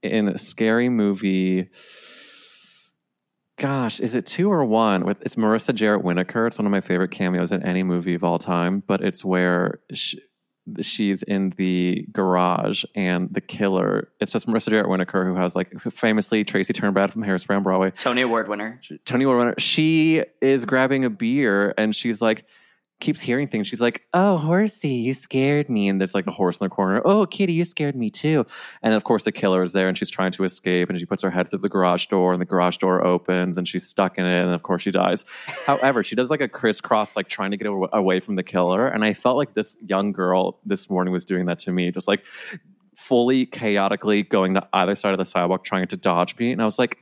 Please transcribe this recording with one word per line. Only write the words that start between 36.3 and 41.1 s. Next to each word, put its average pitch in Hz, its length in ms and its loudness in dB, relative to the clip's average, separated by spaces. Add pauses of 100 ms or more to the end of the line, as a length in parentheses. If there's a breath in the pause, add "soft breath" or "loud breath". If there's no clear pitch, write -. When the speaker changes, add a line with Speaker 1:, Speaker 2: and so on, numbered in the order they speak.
Speaker 1:
a 131 80 -2
crisscross, 107 680 0
like, 101 140 -4
trying 98 240 -4
to 104 40 -4
get 104 120 -4
aw-, 95 240 -2
away 95 260 4
from 101 160 -4
the 92 80 -2
killer. 92 460 0
And 107 160 0
I 104 100 2
felt 123 220 0
like 143 180 -2
this - 260 -4
young 98 300 -2
girl 92 560 0
this 98 240 -4
morning 92 220 0